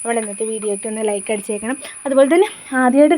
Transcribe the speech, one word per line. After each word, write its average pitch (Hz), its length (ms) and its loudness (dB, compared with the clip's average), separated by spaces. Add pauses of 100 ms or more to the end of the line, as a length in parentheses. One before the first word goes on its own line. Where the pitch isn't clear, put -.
നമ്മൾ 233 220 -4
ഇന്നത്തെ 208 280 -8
വീഡിയോയ്ക്ക് 208 400 -6
ഒന്ന് 214 200 -6
ലൈക്ക് 202 240 -6
അടിച്ചേക്കണം. 214 420 -6 (300)
അതുപോലെ 269 260 4
തന്നെ 370 160 4 (320)
ആദ്യമായിട്ട് 277 380 4